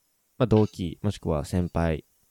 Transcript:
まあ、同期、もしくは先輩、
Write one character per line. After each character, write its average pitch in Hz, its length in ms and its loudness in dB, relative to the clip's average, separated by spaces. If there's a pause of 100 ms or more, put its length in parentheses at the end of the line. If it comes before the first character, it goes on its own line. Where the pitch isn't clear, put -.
(380)
ま 131 60 0
あ、 - 40 4
同 107 180 6
期、 - 360 -8
も 101 100 -2
し - 80 -14
く - 80 -8
は 73 160 -2
先 90 280 -2
輩、 82 320 -2 (260)